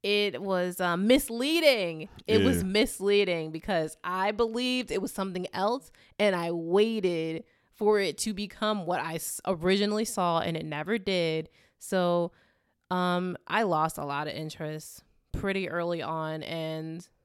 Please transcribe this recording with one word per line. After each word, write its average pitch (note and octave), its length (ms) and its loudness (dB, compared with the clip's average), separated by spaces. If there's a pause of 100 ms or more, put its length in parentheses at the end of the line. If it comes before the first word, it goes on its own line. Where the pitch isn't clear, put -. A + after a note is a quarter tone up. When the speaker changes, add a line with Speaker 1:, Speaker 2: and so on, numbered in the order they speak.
Speaker 1:
it G#3 380 0
was, F3+ 400 -2
um, F3+ 260 2
misleading. A#3+ 1000 4 (180)
It G#3+ 180 4
was C4+ 140 4
Speaker 2:
Yeah. F#3 100 -2
Speaker 1:
misleading F#3+ 800 2
because D#3+ 540 -2
I F#3+ 260 0
believed A#3+ 600 0
it F#3+ 120 -2
was A3+ 100 -6
something F#3 400 -4
else, A3+ 380 -2 (280)
and G3+ 180 4
I E3+ 160 -2
waited F3 920 2 (300)
for G#3+ 260 4
it E3+ 180 0
to A3 140 -2
become G#3 540 -4
what F3 140 -2
I E3 160 -6
s-, - 300 -8
originally G3 580 2
saw, F3 360 0
and E3 160 -2
it - 80 -6
never D#3 340 -4
did. E3+ 500 0 (300)
So, F3 540 0 (580)
um, F3+ 460 0 (100)
I G#3+ 180 0
lost D#3+ 340 0
a - 60 -6
lot C#3+ 240 -4
of - 60 -8
interest D#3 680 -10 (300)
pretty G3 360 -2
early E3+ 340 -2
on D#3 420 -4
and D#3+ 640 -6 (180)